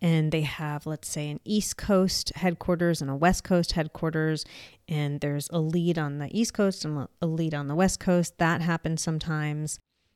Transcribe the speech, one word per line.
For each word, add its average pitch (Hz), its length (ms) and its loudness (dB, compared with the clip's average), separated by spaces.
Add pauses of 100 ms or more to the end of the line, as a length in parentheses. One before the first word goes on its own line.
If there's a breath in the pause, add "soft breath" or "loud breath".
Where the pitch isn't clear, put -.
and 160 300 4
they 160 100 0
have, 147 440 -6
let's 156 240 -8
say, 151 200 -6
an 147 140 -8
East 208 320 -2
Coast - 600 2
headquarters 170 640 0
and 135 100 -4
a 135 40 -2
West 170 280 4
Coast 175 300 2
headquarters, 156 720 -2 (420 loud breath)
and 147 320 -2
there's 143 320 -4
a 170 80 0
lead 170 400 2
on 143 200 -4
the 143 120 -6
East 220 220 -2
Coast 196 320 0
and 147 220 -4 (140)
a 170 60 0
lead 160 260 0
on 143 140 -4
the 147 80 -2
West 190 240 4
Coast. 175 380 2
That 170 240 2
happens 165 400 0
sometimes. 151 800 -4 (360)